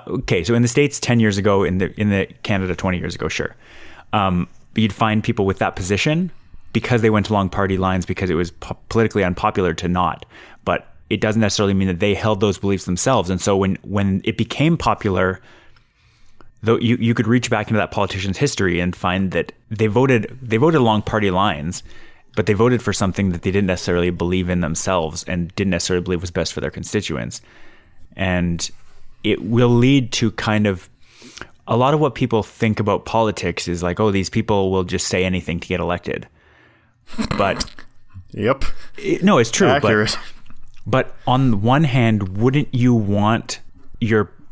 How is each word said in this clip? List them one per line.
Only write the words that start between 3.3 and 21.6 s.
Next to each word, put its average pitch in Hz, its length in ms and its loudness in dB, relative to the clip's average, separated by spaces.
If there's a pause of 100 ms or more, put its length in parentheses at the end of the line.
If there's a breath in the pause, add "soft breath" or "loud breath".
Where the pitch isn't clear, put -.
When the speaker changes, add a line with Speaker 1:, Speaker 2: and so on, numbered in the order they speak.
Speaker 1:
Um, 95 360 2 (260)
you'd 107 180 0
find 107 320 0
people 110 220 -2
with 95 120 0
that 98 180 -2
position 151 540 -2 (420)
because 117 300 0
they 110 80 4
went 104 200 2
along 98 200 2
party 95 280 0
lines, 92 280 0
because 90 240 -2
it 80 40 0
was 85 180 0
po-, - 240 -12 (140)
politically 107 340 2
unpopular 90 500 0
to 87 140 -4
not. 87 360 -2 (400 loud breath)
But 87 220 -2 (240)
it 104 100 -2
doesn't 110 200 2
necessarily 101 340 2
mean 95 140 2
that 87 120 -2
they 101 140 2
held 107 260 0
those 101 180 2
beliefs 98 260 -2
themselves. 90 460 0
And 92 100 -2
so 101 160 2
when, 95 260 2
when 98 420 0
it - 140 -2
became 147 380 0
popular, 95 640 0 (1200 soft breath)
though, 113 160 2
you, 117 180 2
you 117 180 2
could 117 120 2
reach 120 240 2
back 107 180 0
into 107 100 0
that 92 120 0
politician's 98 480 -2
history 95 420 0
and 87 140 0
find 95 380 -2
that 82 200 -2 (180)
they 110 180 0
voted, 123 540 2
they 113 160 0
voted 156 220 4
along 107 220 4
party 104 300 0
lines, 90 500 -2 (540 loud breath)